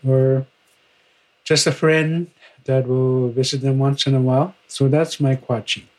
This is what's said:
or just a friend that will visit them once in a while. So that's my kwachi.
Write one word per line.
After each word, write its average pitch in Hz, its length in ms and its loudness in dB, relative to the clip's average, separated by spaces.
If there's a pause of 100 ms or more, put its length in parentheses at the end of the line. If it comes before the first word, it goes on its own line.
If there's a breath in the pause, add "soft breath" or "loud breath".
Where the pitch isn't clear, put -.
or 131 400 2 (960 soft breath)
just 151 220 0
a 156 60 0
friend 160 560 0 (360 soft breath)
that 131 220 0
will 127 420 0
visit 131 320 -2
them 135 180 0
once 139 280 0
in 135 80 2
a 131 60 2
while. 131 340 0 (140)
So 139 200 0
that's 160 320 0
my 135 160 2
kwachi. 113 480 -6 (140)